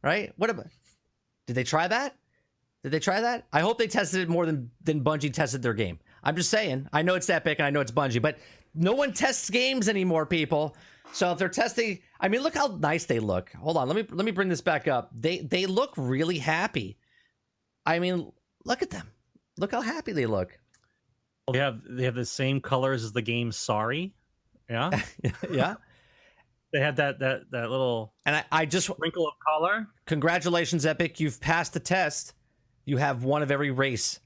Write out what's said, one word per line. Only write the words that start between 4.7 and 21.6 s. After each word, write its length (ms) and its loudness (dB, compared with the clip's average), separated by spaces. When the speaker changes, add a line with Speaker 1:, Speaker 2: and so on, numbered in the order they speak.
Speaker 1:
than 200 0
Bungie 300 0
tested 300 -2
their 100 2
game. 260 -2
I'm 140 0
just 160 0
saying. 420 0
I 80 4
know 140 4
it's 140 -2
Epic 300 2
and 60 4
I 60 4
know 80 2
it's 120 0
Bungie, 300 2
but 160 0
no 180 4
one 200 2
tests 360 0
games 400 2
anymore, 380 2
people. 480 0
So 180 2
if 80 -2
they're 100 2
testing, 500 0
I 80 2
mean, 140 2
look 140 0
how 120 2
nice 380 -2
they 140 2
look. 340 0
Hold 240 -2
on, 100 0
let 80 0
me, 160 -2
let 140 -2
me 60 0
bring 180 0
this 120 0
back 260 0
up. 280 0
They, 240 -2
they 260 0
look 320 0
really 420 0
happy. 580 -2
I 140 2
mean, 320 -2
look 180 -2
at 80 -6
them. 180 -14
Look 140 -4
how 100 -2
happy 300 -6
they 140 0
look. 340 -2
Speaker 2:
They 80 2